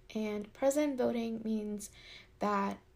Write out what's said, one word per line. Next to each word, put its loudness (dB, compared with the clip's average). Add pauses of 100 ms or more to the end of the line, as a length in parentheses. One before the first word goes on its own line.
(140)
and -2
present 4
voting 0
means -2 (500)
that, 2 (180)